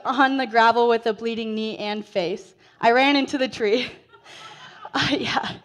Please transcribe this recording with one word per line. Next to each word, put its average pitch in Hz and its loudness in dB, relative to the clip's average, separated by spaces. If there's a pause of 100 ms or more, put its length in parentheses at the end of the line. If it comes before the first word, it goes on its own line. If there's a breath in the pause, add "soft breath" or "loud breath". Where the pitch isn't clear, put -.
on 262 2
the 262 -2
gravel 226 4
with 233 2
a 220 0
bleeding 220 -6
knee 220 -4
and 208 -6
face. - -6 (260 soft breath)
I 233 4
ran 269 4
into 277 -2
the 254 0
tree. 233 -2
<laughs> - -20 (920 loud breath)
Uh, - 0
yeah, - -4 (120)